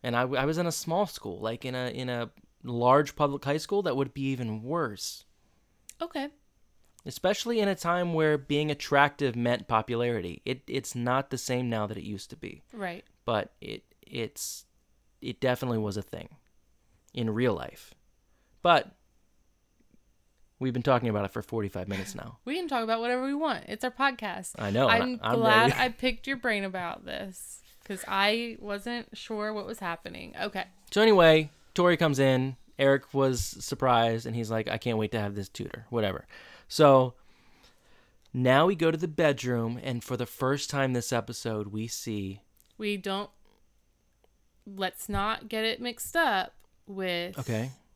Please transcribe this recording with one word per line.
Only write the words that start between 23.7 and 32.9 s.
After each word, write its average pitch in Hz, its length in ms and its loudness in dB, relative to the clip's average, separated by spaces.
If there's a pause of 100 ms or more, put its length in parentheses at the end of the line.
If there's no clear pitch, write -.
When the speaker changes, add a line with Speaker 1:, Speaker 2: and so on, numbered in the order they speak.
Speaker 2:
our 254 80 -2
podcast. 220 680 -4
Speaker 1:
I 104 120 -2
know, 196 180 4
and 233 140 6
Speaker 2:
I'm 247 200 -4
Speaker 1:
I'm 240 180 0
Speaker 2:
glad 220 300 6
Speaker 1:
ready. - 20 0 (100)
Speaker 2:
I 254 60 2
picked 247 400 -4
your 269 80 -2
brain 226 280 -2
about 185 400 -8
this - 580 -12 (220)
'cause 190 240 -10
I 214 500 0
wasn't 208 580 -8
sure 214 360 -6
what 208 120 -6
was - 140 -10
happening. 170 640 -10
Okay. 196 240 -6 (260)
Speaker 1:
So 202 100 2
anyway, 165 500 8 (240)
Tori 175 220 4
comes 147 220 2
in. 131 380 4 (240)
Eric 139 340 4